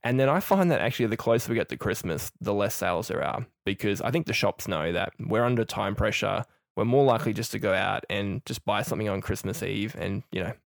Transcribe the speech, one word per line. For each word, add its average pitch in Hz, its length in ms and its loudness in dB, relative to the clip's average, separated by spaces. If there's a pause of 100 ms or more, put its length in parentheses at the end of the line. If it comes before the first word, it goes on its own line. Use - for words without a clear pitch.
And 123 160 2
then 135 80 6
I 165 120 2
find 196 300 4
that 127 100 4
actually 117 260 0
the 107 100 0
closer 117 340 2
we 117 60 2
get 101 140 0
to 65 60 -6
Christmas, 87 540 -4 (100)
the 104 140 -2
less 101 200 0
sales 87 340 -2
there - 160 -2
are, - 220 -4 (180)
because 98 380 0
I - 80 -2
think 156 160 0
the - 60 -4
shops - 360 0
know 82 240 0
that 87 260 -2
we're 113 260 0
under 120 200 2
time 101 300 -4
pressure. 107 500 0 (320)
We're 104 100 0
more 135 180 6
likely 113 300 4
just 117 180 -4
to 113 60 -6
go 98 160 2
out 95 340 0
and 101 380 -4
just - 180 -8
buy 104 180 0
something 107 260 -2
on 98 120 -2
Christmas 95 420 -4
Eve 101 360 -4
and, 95 240 -4 (100)
you 92 100 -4
know 85 100 -6 (220)